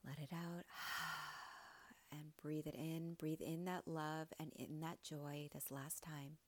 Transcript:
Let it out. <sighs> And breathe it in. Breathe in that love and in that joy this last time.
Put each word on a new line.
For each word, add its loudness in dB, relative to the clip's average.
Let -2
it -4
out. -2
<sighs> -14
And -6
breathe 4
it 0
in. 4
Breathe 4
in 2
that 2
love 4
and -2
in -2
that 0
joy 0
this -2
last -2
time. -4